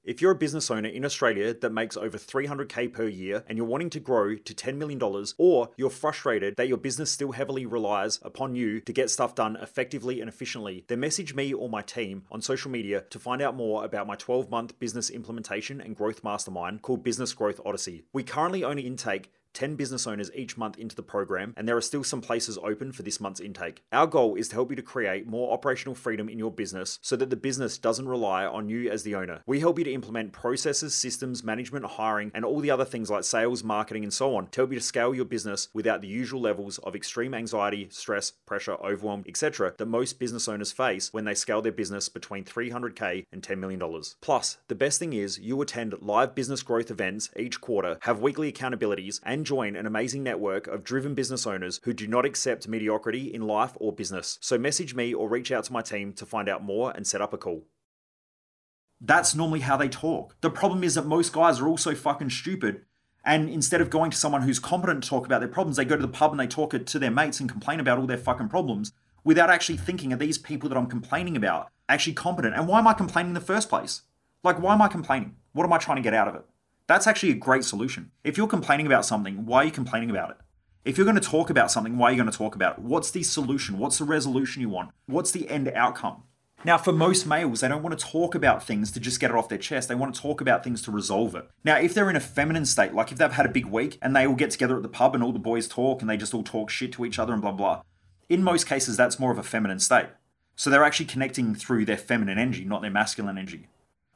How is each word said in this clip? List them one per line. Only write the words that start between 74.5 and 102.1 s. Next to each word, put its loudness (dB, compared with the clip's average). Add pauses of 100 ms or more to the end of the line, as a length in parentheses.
why 6
am 8
I 8
complaining? -2 (160)
What 2
am 2
I 8
trying 0
to 0
get 2
out 6
of -4
it?" -14 (420)
That's 8
actually 4
a 2
great 4
solution. -4 (120)
If 0
you're 4
complaining 2
about 6
something, -2
why 4
are 8
you 0
complaining -2
about -2
it? -16 (480)
If 0
you're 6
gonna 6
talk 2
about 6
something, 0
why 8
are 8
you 4
gonna 2
talk -2
about 2
it? -12
What's 0
the -2
solution? 0
What's 0
the -2
resolution 0
you 0
want? -4 (140)
What's 0
the -4
end -2
outcome? 0 (400)
Now, 8
for 4
most 6
males, 2
they 2
don't 0
wanna -4
talk 0
about 4
things 0
to -8
just -2
get 2
it 2
off 4
their -2
chest. -4
They -2
wanna -2
talk -4
about 4
things -4
to -6
resolve 0
it. -12 (160)
Now, 8
if 4
they're 4
in 2
a 2
feminine 0
state, 4
like 2
if -6
they've 6
had 4
a 2
big 2
week 0
and 2
they 8
all 4
get 2
together 2
at -2
the -6
pub 4
and 2
all 2
the -4
boys 0
talk 0
and -2
they 2
just -4
all -2
talk -4
shit -4
to -6
each -2
other 0
and 2
blah, 0
blah, 0 (480)
in 6
most 4
cases, 0
that's 4
more 4
of 0
a -4
feminine 0
state. 4 (480)
So -2
they're 10
actually 2
connecting 0
through 0
their 2
feminine 0